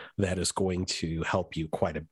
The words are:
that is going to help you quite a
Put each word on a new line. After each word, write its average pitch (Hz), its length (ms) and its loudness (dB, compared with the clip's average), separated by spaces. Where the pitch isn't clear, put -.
that 92 200 2
is 87 140 0
going 92 340 2
to 80 380 -2
help - 320 0
you 80 140 0
quite 80 260 0
a 78 160 -6